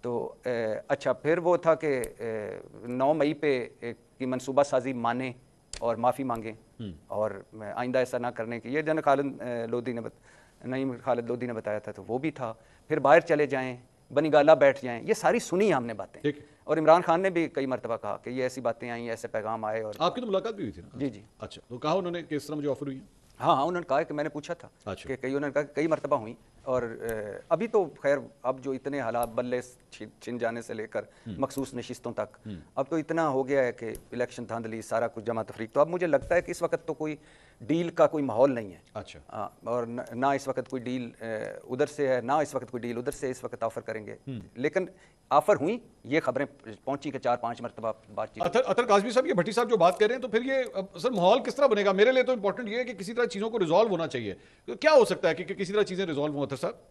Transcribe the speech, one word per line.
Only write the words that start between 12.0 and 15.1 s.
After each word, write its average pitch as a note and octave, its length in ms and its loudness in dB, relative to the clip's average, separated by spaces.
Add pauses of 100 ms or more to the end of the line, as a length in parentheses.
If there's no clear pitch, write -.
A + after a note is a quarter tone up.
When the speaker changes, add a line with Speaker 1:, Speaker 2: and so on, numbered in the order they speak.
Speaker 1:
वो A2+ 160 -2
भी D3 120 -2
था। B2 280 -8 (300)
फिर - 100 0
बाहर C#3+ 220 10
चले D3+ 260 4
जाएं, C3 320 -2 (320)
बनिगाला D3 440 8
बैठ C#3 280 6
जाएं, A#2+ 200 -6
ये E3 100 0